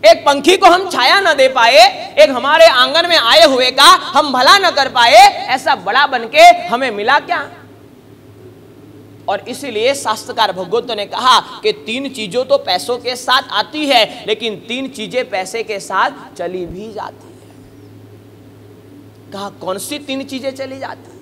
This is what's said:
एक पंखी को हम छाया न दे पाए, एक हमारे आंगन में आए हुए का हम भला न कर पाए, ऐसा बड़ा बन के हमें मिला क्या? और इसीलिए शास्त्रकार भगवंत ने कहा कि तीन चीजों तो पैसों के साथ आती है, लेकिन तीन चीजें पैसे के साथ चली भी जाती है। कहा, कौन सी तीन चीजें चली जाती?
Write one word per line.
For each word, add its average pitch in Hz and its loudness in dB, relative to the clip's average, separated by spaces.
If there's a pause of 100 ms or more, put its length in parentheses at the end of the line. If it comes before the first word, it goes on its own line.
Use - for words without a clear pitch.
एक 330 4
पंखी 285 0
को 381 2
हम 359 2
छाया 285 0
न 339 0
दे 269 2
पाए, 254 2 (380)
एक 285 6
हमारे 277 2
आंगन 277 2
में 330 2
आए 269 4
हुए 254 2
का 269 4 (240)
हम 302 0
भला 277 4
न 359 0
कर 269 -2
पाए, 240 4 (320)
ऐसा 269 -2
बड़ा 214 0
बन 247 -4
के 302 4 (220)
हमें 247 -4
मिला 220 0
क्या? 339 -6 (1900)
और 196 -4 (100)
इसीलिए 247 -4
शास्त्रकार 220 -4
भगवंत 202 -6
ने 208 -8
कहा 233 2 (220)
कि 214 -2 (100)
तीन 262 -8
चीजों 220 -8
तो 277 0
पैसों 240 -6
के 240 -8
साथ 269 -2 (100)
आती 254 -6
है, 233 0
लेकिन 220 -6 (120)
तीन 262 -8
चीजें 214 -8
पैसे 196 -8
के 220 -10
साथ 196 -4 (260)
चली 180 -8
भी 190 -16
जाती - -16
है। - -20 (2000)
कहा, 196 -12
कौन 190 -10
सी 294 -10
तीन 269 -10
चीजें 269 -10
चली 269 -14
जाती? - -16 (100)